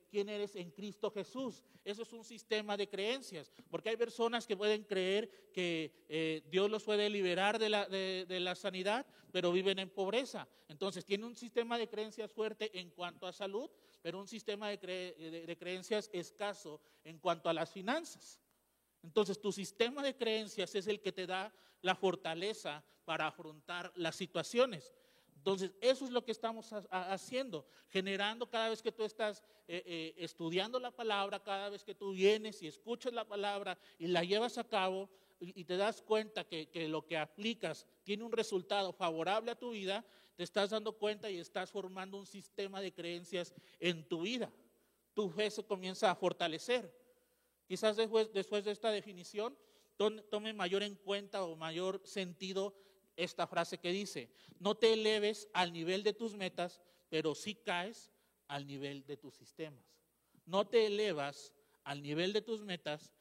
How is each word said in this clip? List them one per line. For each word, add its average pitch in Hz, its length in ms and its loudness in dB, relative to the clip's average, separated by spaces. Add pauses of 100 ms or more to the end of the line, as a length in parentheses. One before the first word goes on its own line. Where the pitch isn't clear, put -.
quién 202 200 0
eres 208 260 -4
en 175 160 -8
Cristo 202 400 -4
Jesús. 226 540 -6 (200)
Eso 208 180 -6
es 220 100 -14
un 226 120 -14
sistema 214 520 -2
de 202 120 0
creencias, 202 640 -4 (200)
porque 165 200 -2
hay 226 60 2
personas 233 500 2
que 202 100 0
pueden 214 280 4
creer 196 680 0
que, 170 560 -2
eh, 156 400 0
Dios 190 220 4
los 214 140 -2
puede 208 260 4
liberar 196 480 4
de 214 120 2
la, 202 180 4
de, 190 400 -2
de 185 120 -2
la 180 140 0
sanidad, 196 500 0 (280)
pero 175 180 4
viven 190 300 4
en 190 100 -4
pobreza. 196 580 0 (200)
Entonces, 175 360 -4
tiene 208 200 -2
un 233 100 -10
sistema 233 440 0
de 226 100 0
creencias 214 420 -6
fuerte 214 480 -4
en 175 120 -8
cuanto 175 360 -8
a 180 60 -6
salud, 202 380 -4 (320)
pero 170 160 -4
un 202 100 -10
sistema 208 400 -4
de 202 120 -4
cre-, 180 360 -6
de, 165 300 -10
de 165 120 -6
creencias 185 540 -2
escaso 175 680 -6 (240)
en 160 140 -14
cuanto 170 300 2
a 165 40 6
las 160 180 0
finanzas. 254 720 -4 (640)
Entonces, 190 380 2
tu 202 120 0
sistema 233 500 -2
de 269 140 0
creencias 220 580 -2
es 196 140 -2
el 208 120 0
que 185 120 -2
te 185 140 -6
da 190 260 -4 (300)
la 185 120 6
fortaleza 175 920 -2 (200)
para 156 240 0
afrontar 170 680 -8
las 165 200 -2
situaciones. 190 800 0 (420)
Entonces, 190 440 0
eso 262 240 4
es 254 60 -6
lo 240 140 0
que 226 80 -2
estamos 226 400 -6
ha-, 202 180 -8
ha-, 185 220 -2
haciendo, 220 540 -4 (220)
generando 202 640 0
cada 226 180 2
vez 220 140 -4
que 220 100 0
tú 220 120 -2
estás, 214 380 -2 (240)
eh, 170 200 -6
eh, 160 320 -6
estudiando 175 600 -2
la 247 120 -6
palabra, 202 520 -2
cada 196 260 -4
vez 202 160 -10
que 196 100 -10
tú 196 180 -6
vienes 208 500 4
y 165 40 -8
escuchas 233 460 -6
la 226 140 -4
palabra 202 520 -2 (200)
y 165 100 -2
la 175 160 6
llevas 214 340 2
a 226 60 -2
cabo 190 440 0 (320)
y, 185 200 -10
y 170 40 -10
te 180 120 0
das 202 260 2
cuenta 214 420 2
que, 160 240 -6
que 165 200 -4
lo 156 180 -2
que 165 100 -2
aplicas 175 720 -2 (180)
tiene 208 200 -2
un 226 80 -10
resultado 202 600 2
favorable 180 580 2
a 233 80 -4
tu 247 120 -6
vida, 196 340 -2 (300)
te 175 80 -8
estás 196 280 2
dando 220 260 -2
cuenta 208 340 -2
y 185 80 -4
estás 180 320 -4
formando 190 460 -8
un 196 100 -12
sistema 196 540 -4
de 185 120 -2
creencias 175 640 -4 (260)
en 165 280 2
tu 165 140 0
vida. 226 300 0 (640)
Tu 208 160 2
fe 202 200 2
se 208 140 -4
comienza 185 460 2
a 175 40 6
fortalecer. 175 760 0 (760)
Quizás 208 300 2
después, 220 360 4
después 196 320 0
de 208 60 0
esta 214 200 0
definición, 208 640 -4 (400)
ton-, 214 340 2
tome 214 220 -2
mayor 196 320 2
en 208 100 -4
cuenta 196 500 -2
o 165 120 -6
mayor 175 480 -2
sentido 190 720 -2 (400)
esta 175 320 0
frase 170 300 0
que 175 120 -2
dice, 185 400 -4 (300)
"No 202 160 2
te 220 160 10
eleves 214 640 2
al 175 180 4
nivel 175 320 0
de 214 80 6
tus 214 240 -4
metas, 180 440 -4 (280)
pero 156 260 2
sí 202 220 -8
caes 185 560 -4 (340)
al 143 180 -6
nivel 139 420 -8
de 143 100 -10
tus 135 180 -16
sistemas." 143 500 -12 (640)
No 196 220 2
te 226 180 8
elevas 190 640 0 (300)
al 143 180 -6
nivel 156 320 0
de 208 100 2
tus 220 200 -4
metas, 160 580 -6